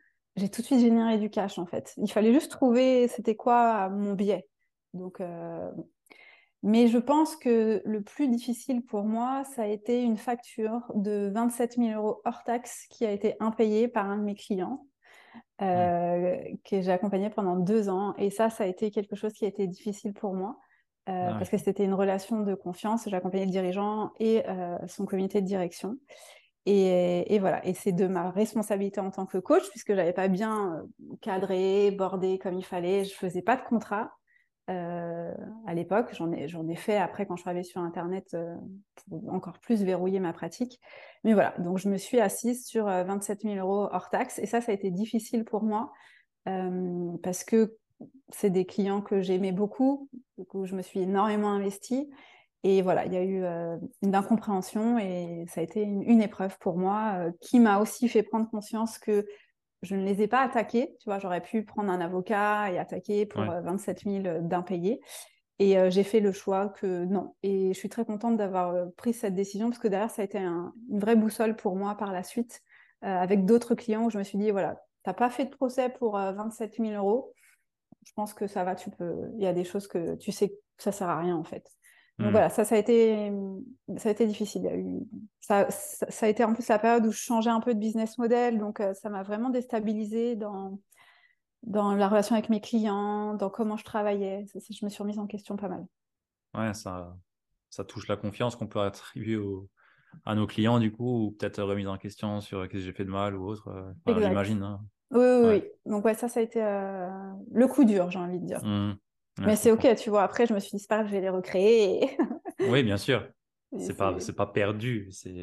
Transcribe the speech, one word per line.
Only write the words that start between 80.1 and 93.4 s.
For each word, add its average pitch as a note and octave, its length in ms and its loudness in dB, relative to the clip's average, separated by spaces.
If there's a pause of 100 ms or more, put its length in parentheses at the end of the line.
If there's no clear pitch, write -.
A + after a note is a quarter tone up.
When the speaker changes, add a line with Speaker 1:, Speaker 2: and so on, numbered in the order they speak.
Speaker 1:
tu F3+ 160 -8
sais G3 180 0
que G3+ 60 -10 (220)
ça G3 160 -4
sert F#3 160 -4
à D#3 100 0
rien, F3 160 0
en D#3+ 80 -2
fait. - 260 -14 (500)
Donc - 80 0
Speaker 2:
Hmm. G3+ 40 4
Speaker 1:
voilà, F#3+ 180 8
ça, A3 140 2
ça A3+ 120 2
a - 20 6
été, G#3+ 540 4 (640)
ça - 120 -2
a - 20 2
été A3 160 2
difficile. G3+ 340 -4
Il F#3 40 -4
y F3 40 2
a E3+ 80 -4
eu, F#3 220 -4 (400)
ça, G3+ 320 4
ça, - 400 -8
ça - 160 -2
a - 20 6
été G#3+ 140 2
en A3 100 2
plus A#3 140 -4
la A3 100 4
période A3+ 300 4
où G#3+ 40 2
je G3+ 60 -6
changeais A3+ 320 0
un A3+ 100 2
peu A#3+ 140 0
de G#3+ 60 0
business A3 400 -4
model. A#3+ 400 2
Donc, G#3 220 -6
euh, G3 120 -2
ça G#3 160 -10
m'a G3 140 -8
vraiment G#3+ 260 -4
déstabilisée A3+ 840 -2
dans, G3 440 -8 (840)
dans G3+ 320 0
la G3+ 120 4
relation G#3 280 4
avec G#3+ 140 0
mes G#3+ 120 2
clients, G#3 720 -2
dans G3 160 -2